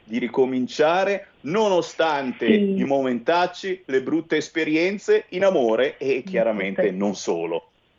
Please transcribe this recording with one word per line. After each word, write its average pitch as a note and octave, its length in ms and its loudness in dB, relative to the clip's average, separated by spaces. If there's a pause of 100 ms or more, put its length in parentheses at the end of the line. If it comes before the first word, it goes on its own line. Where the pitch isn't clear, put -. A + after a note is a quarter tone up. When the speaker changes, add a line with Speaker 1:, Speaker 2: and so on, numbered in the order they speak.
Speaker 1:
di A2+ 140 -6
ricominciare, C#3+ 1080 0 (140)
nonostante D#3 1040 0
Speaker 2:
Sì. G2+ 320 2
Speaker 1:
i B2 60 0
momentacci, D#3+ 1000 -2
le C3 160 0
brutte D#3+ 360 -2
esperienze E3+ 920 0
in F3+ 140 -4
amore B2+ 540 2
e C3 280 -2
Speaker 2:
Sì, F#3 60 -12
Speaker 1:
chiaramente G#2 580 0
Speaker 2:
sì. F2+ 60 -4
Speaker 1:
non G2+ 200 0
solo. E2 500 -4 (320)